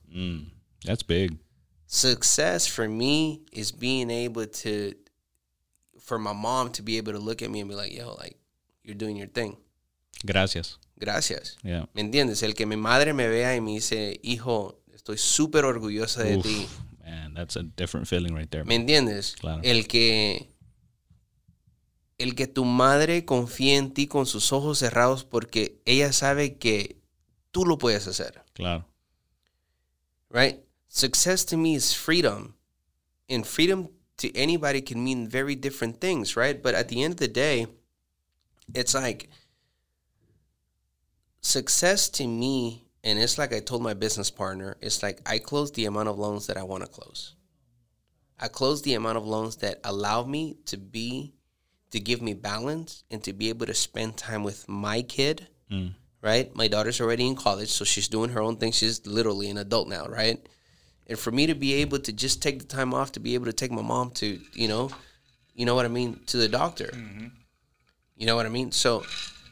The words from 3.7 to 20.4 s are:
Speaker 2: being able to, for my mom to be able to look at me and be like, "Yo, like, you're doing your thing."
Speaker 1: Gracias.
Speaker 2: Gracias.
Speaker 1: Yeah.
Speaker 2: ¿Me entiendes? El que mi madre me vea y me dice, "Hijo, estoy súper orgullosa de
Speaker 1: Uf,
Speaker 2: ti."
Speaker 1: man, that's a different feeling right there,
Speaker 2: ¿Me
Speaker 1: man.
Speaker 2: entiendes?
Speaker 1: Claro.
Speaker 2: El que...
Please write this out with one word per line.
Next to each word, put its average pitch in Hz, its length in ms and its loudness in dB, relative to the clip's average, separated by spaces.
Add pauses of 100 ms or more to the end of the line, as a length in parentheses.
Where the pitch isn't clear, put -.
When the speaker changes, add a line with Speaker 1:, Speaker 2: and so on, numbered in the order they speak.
Speaker 2:
being 123 360 0
able 117 380 -4
to, 104 460 -4 (1080)
for - 180 -6
my 107 160 -4
mom 120 380 -2
to - 100 -6
be 113 160 -2
able 107 140 -6
to 104 80 -6
look 113 220 -6
at 110 100 -6
me 104 80 -6
and 101 100 -8
be 101 60 -10
like, 101 180 -8
"Yo, 120 220 -12
like, - 220 -16 (460)
you're 104 140 -14
doing 107 200 -6
your 101 100 -12
thing." 107 300 -4 (680)
Speaker 1:
Gracias. 95 520 0 (220)
Speaker 2:
Gracias. - 640 -4
Speaker 1:
Yeah. 87 300 -4
Speaker 2:
¿Me 104 80 -4
entiendes? 110 420 2
El 107 100 0
que 110 120 -2
mi 107 100 -2
madre 123 380 6
me 127 140 2
vea 120 280 2
y 117 60 0
me 110 100 -4
dice, 107 520 -2
"Hijo, 113 560 -2 (140)
estoy - 240 -8
súper 156 480 4
orgullosa 110 580 0
de 101 140 4
Speaker 1:
Uf, 95 60 2
Speaker 2:
ti." 104 240 -2 (360)
Speaker 1:
man, 80 300 -12
that's 85 220 -6
a - 80 -4
different 82 440 -6
feeling 87 280 0
right 78 160 -6
there, 78 120 -4
Speaker 2:
¿Me 113 140 2
Speaker 1:
man. 117 40 2
Speaker 2:
entiendes? 117 580 2
Speaker 1:
Claro. 80 240 -4
Speaker 2:
El 113 240 4
que... 110 600 2 (1700)